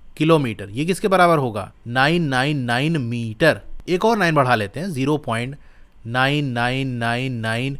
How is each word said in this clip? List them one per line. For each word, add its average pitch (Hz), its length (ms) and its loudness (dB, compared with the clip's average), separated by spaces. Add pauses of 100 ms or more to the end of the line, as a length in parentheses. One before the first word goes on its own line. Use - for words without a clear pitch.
(160)
किलोमीटर, 135 540 2
ये 120 140 -4
किसके 185 240 -2
बराबर 180 300 6
होगा, 107 320 -4 (180)
नाइन 143 360 2
नाइन 139 360 0
नाइन 127 400 0
मीटर। 117 600 0 (280)
एक 180 160 -2
और 226 140 4
नाइन 170 160 2
बढ़ा 127 200 4
लेते 107 260 -4
हैं, 190 100 -8
ज़ीरो 139 260 0
पॉइंट 123 400 -4 (500)
नाइन 135 400 0
नाइन 127 480 -2
नाइन 120 380 -2
नाइन 117 480 -4